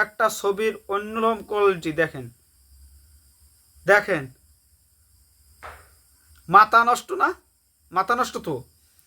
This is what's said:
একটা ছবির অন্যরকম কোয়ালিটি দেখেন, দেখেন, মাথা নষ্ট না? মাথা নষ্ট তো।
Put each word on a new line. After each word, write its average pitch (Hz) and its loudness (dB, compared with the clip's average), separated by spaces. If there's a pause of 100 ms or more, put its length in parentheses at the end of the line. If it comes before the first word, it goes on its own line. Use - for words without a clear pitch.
একটা 220 -2 (140)
ছবির 208 -2 (200)
অন্যরকম 220 -2 (120)
কোয়ালিটি 190 0 (100)
দেখেন, 143 -4 (1600)
দেখেন, 196 2 (2250)
মাথা 214 6 (100)
নষ্ট 247 -2 (140)
না? - 2 (680)
মাথা 190 0
নষ্ট - -4 (120)
তো। 156 -4 (520)